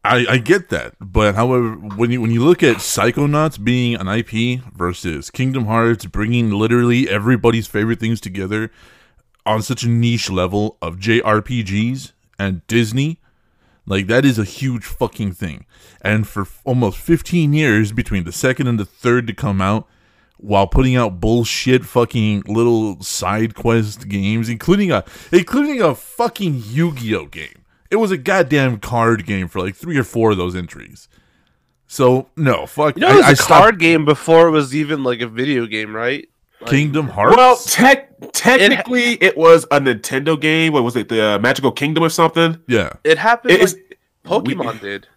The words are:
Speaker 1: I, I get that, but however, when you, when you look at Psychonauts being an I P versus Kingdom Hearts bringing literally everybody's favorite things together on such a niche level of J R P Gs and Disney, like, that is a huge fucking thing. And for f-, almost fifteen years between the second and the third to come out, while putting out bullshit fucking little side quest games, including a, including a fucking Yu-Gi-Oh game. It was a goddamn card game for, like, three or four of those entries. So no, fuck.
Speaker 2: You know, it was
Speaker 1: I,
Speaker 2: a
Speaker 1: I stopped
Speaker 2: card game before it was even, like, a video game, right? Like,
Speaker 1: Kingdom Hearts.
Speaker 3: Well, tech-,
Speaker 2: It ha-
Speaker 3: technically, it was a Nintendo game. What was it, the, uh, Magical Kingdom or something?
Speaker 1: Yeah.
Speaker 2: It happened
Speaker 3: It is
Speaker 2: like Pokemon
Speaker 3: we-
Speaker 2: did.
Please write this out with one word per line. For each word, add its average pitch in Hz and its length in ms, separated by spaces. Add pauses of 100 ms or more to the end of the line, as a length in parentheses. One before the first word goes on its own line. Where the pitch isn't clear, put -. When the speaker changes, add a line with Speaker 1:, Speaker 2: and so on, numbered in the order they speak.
Speaker 1:
I, 123 240
I 131 120
get 170 300
that, 62 300
but 101 360
however, 120 400
when 107 360
you, 127 80
when 113 120
you 117 120
look 175 200
at 117 140
Psychonauts 143 840
being 120 320
an 92 140
I 110 140
P 123 380 (140)
versus 87 540
Kingdom 131 380
Hearts 113 400
bringing 113 440
literally 120 560
everybody's 113 600
favorite 113 340
things 113 180
together 98 500 (760)
on 107 160
such 117 220
a 117 60
niche 117 400
level 95 520
of 85 180
J 113 220
R 107 200
P 120 220
Gs 113 480 (260)
and 95 300
Disney, 120 520 (680)
like, 98 220
that 127 180
is 123 140
a 107 60
huge 123 400
fucking 104 480
thing. - 320 (360)
And 107 260
for 101 160
f-, - 220
almost 123 320
fifteen 160 560
years 110 400
between 101 320
the 87 80
second 131 340
and 117 100
the 101 80
third 123 420
to 107 60
come 98 280
out, 104 260 (500)
while 98 300
putting 127 300
out 95 240
bullshit 120 640
fucking 107 600
little 110 560
side 104 540
quest 110 540
games, 104 400
including 175 420
a, 101 140 (260)
including 254 500
a 151 140
fucking 180 680
Yu-Gi-Oh 117 640
game. - 360 (280)
It 208 60
was 220 140
a 185 60
goddamn 135 640
card 113 460
game 95 220
for, 92 140
like, 98 140
three 165 220
or 123 60
four 113 280
of 98 60
those 90 180
entries. 80 520 (800)
So 131 480
no, 127 300
fuck. 151 320
Speaker 2:
You 202 40
know, 359 80
it 415 80
was 370 80
Speaker 1:
I, 139 40
Speaker 2:
a - 20
Speaker 1:
I - 40
stopped - 140
Speaker 2:
card 202 300
game 165 240
before 165 440
it 160 40
was 143 240
even, 151 280
like, 123 180
a 120 60
video 123 400
game, 107 280
right? 123 320 (320)
Like, 117 120
Speaker 1:
Kingdom 147 360
Hearts. 110 300
Speaker 3:
Well, 254 200
tech-, - 520 (100)
Speaker 2:
It - 40
ha- - 80 (260)
Speaker 3:
technically, 240 560 (100)
it 185 140
was 165 280
a 143 140
Nintendo 135 600
game. 156 340
What 131 100
was 120 140
it, 107 100
the, 110 160 (120)
uh, 98 40
Magical 127 320
Kingdom 156 320
or 160 60
something? 165 580
Speaker 1:
Yeah. 107 260 (120)
Speaker 2:
It 156 120
happened 226 360
Speaker 3:
It 185 80
is 185 140
Speaker 2:
like - 240 (260)
Pokemon 165 480
Speaker 3:
we- 107 160
Speaker 2:
did. 101 280